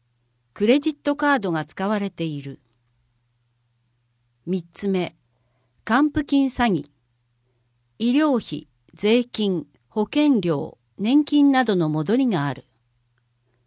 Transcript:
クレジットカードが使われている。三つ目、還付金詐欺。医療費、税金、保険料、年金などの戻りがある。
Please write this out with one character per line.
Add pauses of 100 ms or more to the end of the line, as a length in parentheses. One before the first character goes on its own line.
(540)
ク
レ
ジ
ッ
ト
カ
ー
ド
が
使
わ
れ
て
い
る。 (1900)
三
つ
目、 (680)
還
付
金
詐
欺。 (1080)
医
療
費、 (260)
税
金、 (200)
保
険
料、 (200)
年
金
な
ど
の
戻
り
が
あ
る。 (1000)